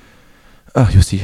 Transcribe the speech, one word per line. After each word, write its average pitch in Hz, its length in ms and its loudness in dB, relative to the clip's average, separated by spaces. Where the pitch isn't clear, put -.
Ach, 123 180 0
Jussi. 95 320 0